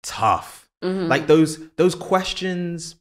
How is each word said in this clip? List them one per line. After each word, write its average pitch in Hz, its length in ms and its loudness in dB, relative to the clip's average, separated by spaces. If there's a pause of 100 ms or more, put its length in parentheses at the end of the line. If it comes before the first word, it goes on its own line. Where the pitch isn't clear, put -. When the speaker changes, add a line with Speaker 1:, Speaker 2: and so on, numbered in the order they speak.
Speaker 1:
tough? - 640 -2 (140)
Speaker 2:
Mm-hmm. 185 260 -2
Speaker 1:
Like, 147 200 0
those, 156 480 4
those 180 180 2
questions 180 1080 -4